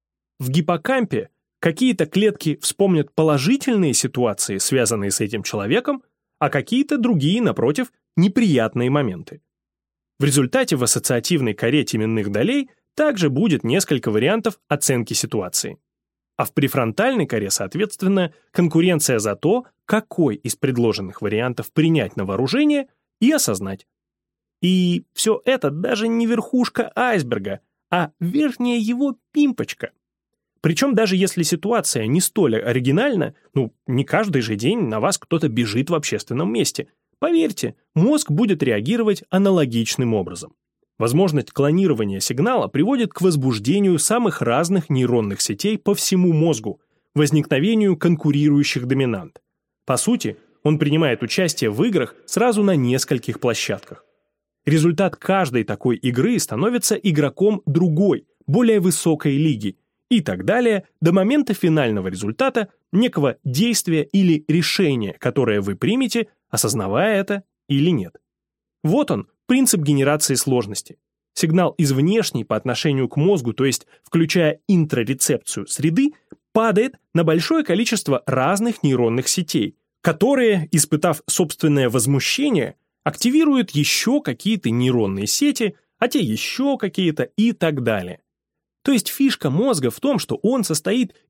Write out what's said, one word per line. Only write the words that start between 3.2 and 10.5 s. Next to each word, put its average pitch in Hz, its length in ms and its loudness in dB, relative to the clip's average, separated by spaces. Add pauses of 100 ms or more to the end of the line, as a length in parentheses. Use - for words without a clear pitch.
ситуации, 113 680 -2
связанные 107 520 -2
с - 80 -4
этим 107 240 -4
человеком, 175 600 -4 (360)
а 143 100 0
какие-то 262 480 -2
другие, 214 440 0
напротив, 156 500 -2 (240)
неприятные 143 720 2
моменты. 120 520 -4 (800)
В 139 40 0
результате 143 540 2